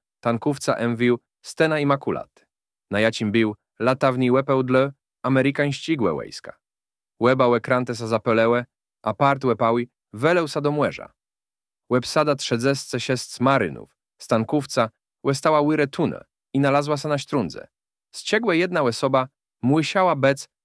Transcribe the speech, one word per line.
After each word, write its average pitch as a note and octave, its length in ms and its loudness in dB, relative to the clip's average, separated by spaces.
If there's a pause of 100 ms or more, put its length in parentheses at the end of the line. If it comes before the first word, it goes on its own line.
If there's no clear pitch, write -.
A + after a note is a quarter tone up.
(200)
tankówca B2 560 -2
M A#2+ 200 -2
V A#2+ 180 2
U, A#2+ 40 -2 (280)
Stena D#3 340 0
Immaculaty. C#3+ 680 -4 (440)
Na G2+ 80 0
jacim A2 320 0
bił, G#2+ 240 2 (240)
latawni B2+ 520 2
łepeł C3+ 320 2
dla C3 280 2 (320)
Amerykań C3+ 500 0
ścigłe B2+ 400 -2
łejska. - 440 -12 (640)
Łeba B2+ 260 4
łekrante A#2+ 480 0
sa A2+ 120 -8
zapelełe, A#2 580 2 (380)
a A2 100 -2
part C#3 320 0
łepały, A#2+ 420 0 (260)
weleł D#3+ 340 2
sa D3 140 -6
do C#3+ 100 0
Młeża. C#3 400 -4 (800)
Łepsada C#3+ 440 0
trzedzesce B2+ 640 -2
siestc - 400 -6
marynów, G#2 580 0 (240)
stankówca, A#2+ 680 0 (340)
łestała D3 380 2
łyre D3 260 2
tunę C#3+ 380 -4 (280)
i C#3 60 0
nalazła C#3+ 380 2
sa D3+ 120 -6
na D3 80 0
śtrundze. A#2 500 -6 (480)
Zciegłe G#3+ 420 0
jedna F3 260 0
łesoba C3 440 0 (340)
młysiała D#3+ 540 2
bec C#3 340 0 (160)